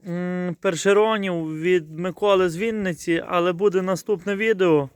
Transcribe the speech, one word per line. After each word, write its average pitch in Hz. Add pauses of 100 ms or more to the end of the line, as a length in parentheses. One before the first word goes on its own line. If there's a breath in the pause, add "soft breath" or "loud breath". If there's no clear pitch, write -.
м, 180
першеронів 196
від 160
Миколи 185
з 160
Вінниці, 185
але 180
буде 185
наступне 185
відео. 185